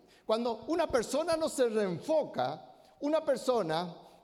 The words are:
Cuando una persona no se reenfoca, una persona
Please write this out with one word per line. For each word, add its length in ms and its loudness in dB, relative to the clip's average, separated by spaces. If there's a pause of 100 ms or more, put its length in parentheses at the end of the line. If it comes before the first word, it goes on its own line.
(260)
Cuando 420 0
una 200 2
persona 500 0
no 100 0
se 220 2
reenfoca, 1000 -2 (300)
una 240 0
persona 720 0 (280)